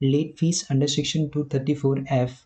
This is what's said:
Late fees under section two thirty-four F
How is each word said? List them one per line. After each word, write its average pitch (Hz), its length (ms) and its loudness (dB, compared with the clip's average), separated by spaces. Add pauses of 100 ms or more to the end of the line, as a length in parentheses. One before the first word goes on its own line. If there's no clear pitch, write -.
Late 143 380 2
fees 170 340 0
under 139 220 2
section 151 420 -2
two 147 80 -2 (100)
thirty-four 135 400 0 (240)
F 127 280 -2